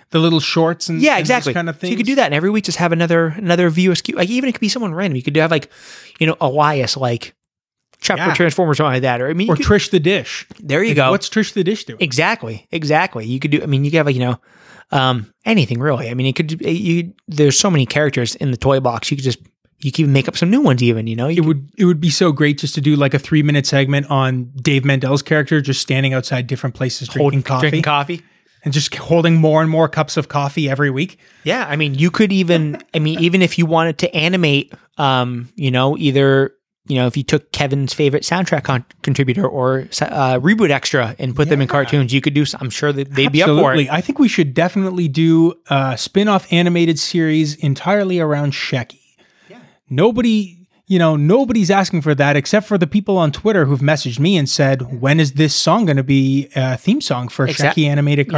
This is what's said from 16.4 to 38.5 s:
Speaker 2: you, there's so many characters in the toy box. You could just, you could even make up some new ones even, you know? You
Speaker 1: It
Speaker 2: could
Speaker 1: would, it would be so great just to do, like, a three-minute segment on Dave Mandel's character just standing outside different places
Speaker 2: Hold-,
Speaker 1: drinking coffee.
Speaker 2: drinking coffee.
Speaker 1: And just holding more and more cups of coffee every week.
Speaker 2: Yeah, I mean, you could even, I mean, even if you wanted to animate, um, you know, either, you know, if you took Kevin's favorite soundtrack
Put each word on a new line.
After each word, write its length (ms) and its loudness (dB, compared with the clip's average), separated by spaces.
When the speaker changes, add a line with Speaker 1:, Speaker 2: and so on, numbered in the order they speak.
Speaker 2:
you, 500 -2
there's 300 2
so 120 2
many 140 2
characters 520 -2
in 160 -4
the 40 -4
toy 240 2
box. 300 -4
You 80 -4
could 60 -6
just, 140 -2
you 100 -4
could 80 0
even 140 4
make 140 2
up 80 -6
some 140 0
new 120 4
ones 200 2
even, 240 2
you 100 -4
know? 120 -2
You 40 -2
Speaker 1:
It 80 -2
Speaker 2:
could 60 2
Speaker 1:
would, 300 -2
it 80 2
would 160 4
be 100 0
so 220 2
great 260 0
just 180 -6
to 40 -4
do, 160 2
like, 160 2
a 60 2
three-minute 480 0
segment 440 0
on 400 -2
Dave 220 0
Mandel's 380 0
character 380 0
just 220 -2
standing 320 0
outside 320 -4
different 280 -6
places 340 -6
Speaker 2:
Hold-, 240 0
Speaker 1:
drinking 100 0
coffee. 260 -2
Speaker 2:
drinking 140 0
coffee. 400 -2
Speaker 1:
And 100 -2
just 200 -2
holding 420 2
more 260 4
and 80 0
more 180 2
cups 280 -4
of 120 -4
coffee 420 -4
every 200 0
week. 280 -6
Speaker 2:
Yeah, 240 -2
I 80 -4
mean, 180 -2
you 160 2
could 220 2
even, 460 0
I 40 0
mean, 220 -2
even 220 2
if 160 0
you 80 4
wanted 320 0
to 160 -2
animate, 580 0
um, 560 -2
you 160 -2
know, 260 2
either, 560 2
you 100 -2
know, 100 2
if 100 -2
you 60 -2
took 300 -2
Kevin's 420 -2
favorite 280 0
soundtrack 420 -2